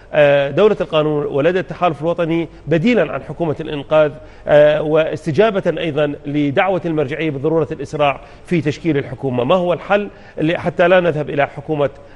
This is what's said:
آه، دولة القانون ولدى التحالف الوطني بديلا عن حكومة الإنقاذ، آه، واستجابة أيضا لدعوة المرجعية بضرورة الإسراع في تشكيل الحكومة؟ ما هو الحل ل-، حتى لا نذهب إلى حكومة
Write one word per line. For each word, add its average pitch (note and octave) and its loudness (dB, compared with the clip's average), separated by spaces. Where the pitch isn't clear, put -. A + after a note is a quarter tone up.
آه، C#3+ 4
دولة G3 4
القانون D3+ 0
ولدى C#3+ 0
التحالف D#3+ -4
الوطني E3 -2
بديلا E3+ 2
عن C#3 -8
حكومة D#3 -6
الإنقاذ، D3+ 0
آه، D3+ 4
واستجابة D#3+ 0
أيضا D3 -2
لدعوة D3 0
المرجعية D#3 -2
بضرورة D3 -2
الإسراع D3 -2
في F3 0
تشكيل D3+ -2
الحكومة؟ C3 -4
ما E3 2
هو F3 0
الحل G3 -2
ل-، E3 0
حتى E3+ 2
لا F#3 6
نذهب D3+ -2
إلى C#3 0
حكومة C#3+ -4